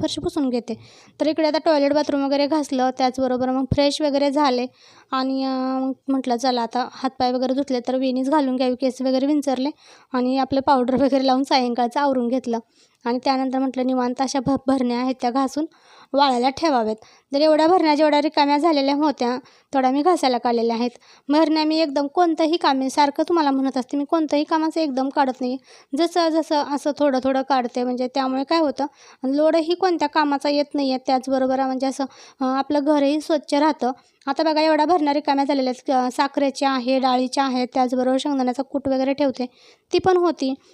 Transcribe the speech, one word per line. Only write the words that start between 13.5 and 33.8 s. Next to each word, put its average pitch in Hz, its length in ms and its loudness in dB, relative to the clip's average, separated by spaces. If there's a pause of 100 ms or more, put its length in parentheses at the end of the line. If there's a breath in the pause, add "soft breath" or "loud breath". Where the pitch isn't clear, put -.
म्हटलं 254 280 -2
निवांत 254 340 -2
अशा 269 180 -2
भ-, 269 180 0 (100)
भरण्या 247 320 0
आहेत 254 220 -2
त्या 240 100 0
घासून 269 340 -2 (480 soft breath)
वाळायला 262 360 2
ठेवाव्यात. 254 460 0 (380 soft breath)
तर 277 80 0
एवढ्या 311 260 4
भरण्या 330 280 4
जेवढ्या 294 260 4
रिकाम्या 294 360 2
झालेल्या 285 380 2
होत्या 262 420 0 (360 soft breath)
तेवढ्या 254 180 2
मी 285 100 2
घासायला 285 360 2
काढलेल्या 233 380 0
आहेत. 240 140 -2 (400 soft breath)
भरण्या 311 340 2
मी 311 140 0
एकदम 285 300 0
कोणतंही 330 500 2
काम, 285 200 0
मी 262 120 -2
सारखं 294 340 0
तुम्हाला 311 280 2
म्हणत 269 260 -2
असते, 262 200 -4
मी 285 80 -4
कोणतंही 302 380 0
काम 320 240 -2
असं 320 140 -2
एकदम 269 280 -2
काढत 262 320 -2
नाही. 254 160 -4 (400 loud breath)
जसं 330 320 0
जसं 311 340 0 (120)
असं 285 240 -2
थोडं 277 240 2
थोडं 269 180 0
काढते, 254 420 -2
म्हणजे 247 240 -4
त्यामुळे 262 360 -4
काय 330 160 0
होतं, 277 260 0 (380 loud breath)
लोडही 311 520 2
कोणत्या 339 340 0
कामाचा 294 400 0
येत 294 260 -2
नाही 277 140 0
आहे. 262 180 -2
त्याचबरोबर 262 580 0
म्हणजे 262 220 -2
असं, 269 160 -4 (380 loud breath)
अ, - 20 -2
आपलं 269 400 0
घरही 294 380 2
स्वच्छ 294 320 -2
राहतं. 294 380 0 (360 soft breath)